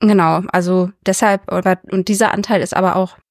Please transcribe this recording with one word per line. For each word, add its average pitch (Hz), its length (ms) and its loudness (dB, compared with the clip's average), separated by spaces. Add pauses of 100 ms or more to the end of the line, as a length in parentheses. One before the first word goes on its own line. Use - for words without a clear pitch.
Genau, 180 500 2
also 180 400 0 (140)
deshalb, 196 460 0
aber, 185 280 0 (120)
und 190 160 -2
dieser 208 260 0
Anteil 202 280 -2
ist - 140 -6
aber 185 200 0
auch 185 220 -2 (140)